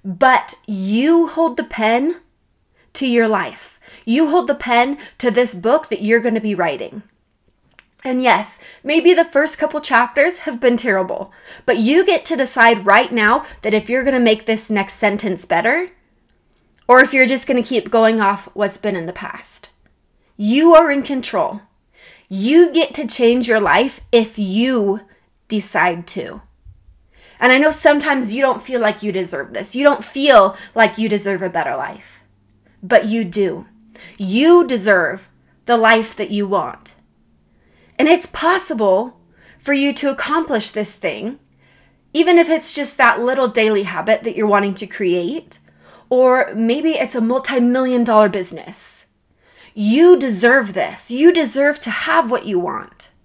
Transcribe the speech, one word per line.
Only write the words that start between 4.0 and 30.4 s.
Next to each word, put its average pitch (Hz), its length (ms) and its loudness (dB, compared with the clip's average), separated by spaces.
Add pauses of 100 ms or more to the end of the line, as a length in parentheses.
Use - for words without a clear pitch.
You 285 240 0
hold 320 180 0
the 277 80 -2
pen 247 440 -2 (200)
to 240 140 -2
this 240 200 0
book 226 360 -2
that 214 140 -6
you're 226 180 2
gonna 226 200 -2
be 214 140 -4
writing. 170 480 -6 (1000)
And 254 180 -2
yes, 214 340 0 (280)
maybe 330 280 4
the 339 120 4
first 302 340 -2
couple 302 220 -4
chapters 277 600 0
have 247 200 -10
been 240 160 2
terrible, 190 560 -4 (320)
but - 140 0
you 277 280 2
get 381 200 0
to 320 100 -4
decide 233 500 2
right 240 240 4
now 233 340 2 (180)
that 208 120 -2
if 214 160 -2
you're 254 140 -2
gonna 262 160 0
make 220 260 2
this 220 240 -4
next 202 240 -4
sentence 202 500 -4
better, 240 460 -2 (960)
or 254 140 8
if 262 120 4
you're 262 140 4
just 262 220 -2
gonna 247 160 0
keep 220 260 -4
going 226 300 2
off 202 340 -2
what's 196 240 -4
been 208 160 -6
in 170 120 -8
the 175 60 -10
past. - 580 -16 (680)
You 277 360 4
are 320 160 6
in 277 120 -2
control. 208 600 -6 (680)
You 277 420 4
get 320 240 0
to 294 120 -8
change 240 420 0
your 220 100 2
life 202 440 0 (100)
if 220 260 0
you 208 600 -2 (480)
decide 175 600 -2
to. - 340 -12 (1000)
And 247 100 4
I 254 60 6
know 302 140 4
sometimes 285 640 0
you 269 80 -2
don't 254 200 -2
feel 247 180 -6
like 214 220 -2
you 208 100 -4
deserve 170 420 -8
this. 202 200 -10
You 262 80 -4
don't 285 220 2
feel 254 500 4 (200)